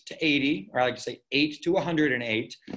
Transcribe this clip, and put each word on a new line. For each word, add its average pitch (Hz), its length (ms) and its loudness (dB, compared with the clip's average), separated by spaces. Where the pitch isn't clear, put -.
to - 180 -12
eighty, 147 480 2
or 123 80 0
I 127 60 4
like 123 120 -2
to - 40 -12
say 120 200 -8
eight 147 320 0
to 180 140 2
a - 40 2
hundred 151 300 2
and 123 100 0
eight, 113 340 -2